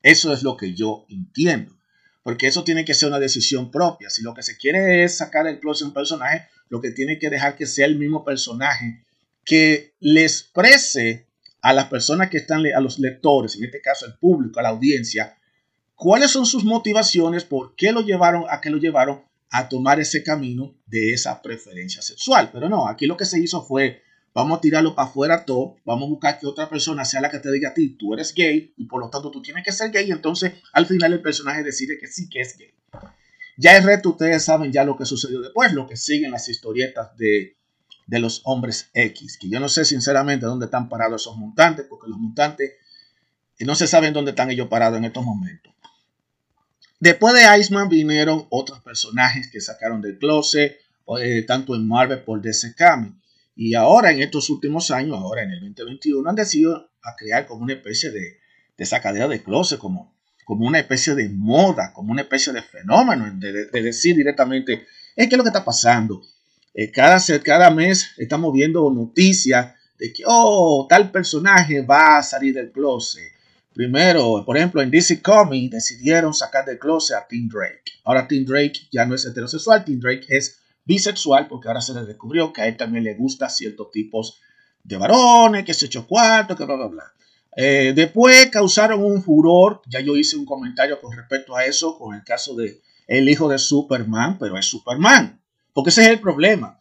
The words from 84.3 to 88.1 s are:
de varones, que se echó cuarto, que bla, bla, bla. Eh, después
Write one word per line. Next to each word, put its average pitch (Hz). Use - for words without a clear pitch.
de -
varones, 226
que 170
se 147
echó 120
cuarto, 220
que 147
bla, 135
bla, 131
bla. -
Eh, 135
después 247